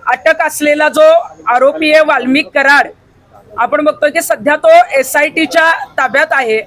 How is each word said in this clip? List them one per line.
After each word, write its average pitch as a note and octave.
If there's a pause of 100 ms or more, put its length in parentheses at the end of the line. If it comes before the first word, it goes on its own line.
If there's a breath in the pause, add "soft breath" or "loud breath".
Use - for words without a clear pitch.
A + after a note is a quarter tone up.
अटक D#4
असलेला D4+
जो D#4 (360)
आरोपी D4
आहे D#4
वाल्मिक C#4+
कराड, C#4 (720)
आपण D4
बघतोय D4
की E4
सध्या D4
तो D#4+ (240)
एसआयटीच्या D#4 (260)
ताब्यात C4+
आहे A#3